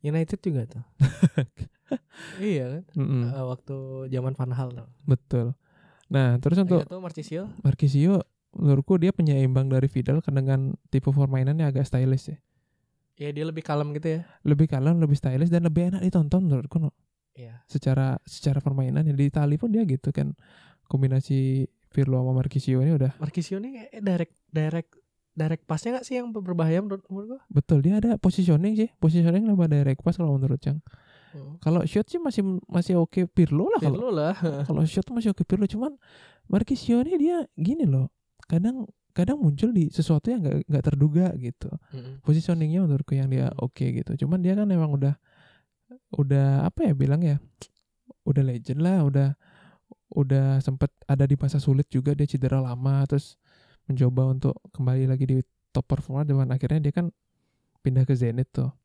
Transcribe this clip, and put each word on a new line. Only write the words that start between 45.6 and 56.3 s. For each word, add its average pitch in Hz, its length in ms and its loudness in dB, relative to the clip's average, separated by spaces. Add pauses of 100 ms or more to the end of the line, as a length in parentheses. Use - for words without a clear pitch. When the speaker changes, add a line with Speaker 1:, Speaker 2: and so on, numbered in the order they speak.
Speaker 2:
udah 139 360 2 (160)
apa 180 200 -2
ya 196 100 2
bilang 139 280 2
ya, 147 160 2 (840)
udah 139 200 2
legend 127 360 -4
lah, 180 240 2
udah, 139 340 2 (760)
udah 135 460 2
sempet 135 320 0 (140)
ada 139 200 2
di 139 120 4
masa 143 240 -2
sulit 135 280 2
juga, 135 260 0
dia 143 120 0
cedera 135 340 0
lama, 135 460 0
terus - 320 -2 (480)
mencoba 127 420 2
untuk 131 280 0 (160)
kembali 131 340 0
lagi 131 220 0
di 131 100 2 (320)
top - 180 -2
performa, 143 360 -2
cuman 135 260 2